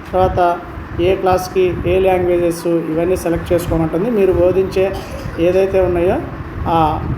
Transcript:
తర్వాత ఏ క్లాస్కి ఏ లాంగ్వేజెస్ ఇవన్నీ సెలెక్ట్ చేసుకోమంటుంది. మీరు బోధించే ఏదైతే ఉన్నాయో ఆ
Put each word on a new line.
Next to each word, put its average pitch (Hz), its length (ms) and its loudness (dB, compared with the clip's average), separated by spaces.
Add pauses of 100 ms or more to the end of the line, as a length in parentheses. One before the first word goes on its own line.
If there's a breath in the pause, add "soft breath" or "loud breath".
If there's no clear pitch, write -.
(140)
తర్వాత 185 460 2 (420)
ఏ 185 140 2
క్లాస్కి 185 600 0 (100)
ఏ 185 120 2
లాంగ్వేజెస్ 180 680 0
ఇవన్నీ 165 480 0
సెలెక్ట్ 170 380 -2
చేసుకోమంటుంది. 165 580 0
మీరు 196 200 2
బోధించే 185 600 2 (460 loud breath)
ఏదైతే 190 420 2
ఉన్నాయో 180 360 0 (500)
ఆ 160 500 0